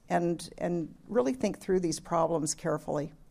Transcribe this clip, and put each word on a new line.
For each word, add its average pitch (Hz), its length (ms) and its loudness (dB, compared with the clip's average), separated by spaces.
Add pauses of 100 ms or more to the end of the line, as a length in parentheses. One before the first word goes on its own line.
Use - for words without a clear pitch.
and, 170 480 0
and 170 300 -2 (220)
really 247 240 2
think 214 260 -2
through 185 220 2
these 165 180 0
problems 165 560 0
carefully. 156 560 -2 (200)